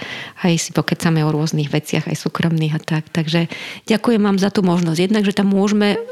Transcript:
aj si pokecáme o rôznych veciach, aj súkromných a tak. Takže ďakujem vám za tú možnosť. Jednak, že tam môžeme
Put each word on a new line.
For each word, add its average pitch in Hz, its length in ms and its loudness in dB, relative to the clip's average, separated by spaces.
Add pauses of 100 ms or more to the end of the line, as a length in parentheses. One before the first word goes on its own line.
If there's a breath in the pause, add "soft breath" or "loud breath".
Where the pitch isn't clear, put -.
(380 loud breath)
aj 170 160 2
si - 160 -2
pokecáme 165 480 0
o 151 160 2
rôznych 151 320 0
veciach, 151 400 -2
aj 160 140 -4
súkromných 160 580 0
a - 20 -8
tak. 156 300 -4
Takže 165 400 0 (400 loud breath)
ďakujem 214 320 2
vám 196 160 2
za 196 160 0
tú 208 80 2
možnosť. 175 400 2
Jednak, 208 240 2
že 202 80 0
tam 202 160 2
môžeme 208 480 2 (140)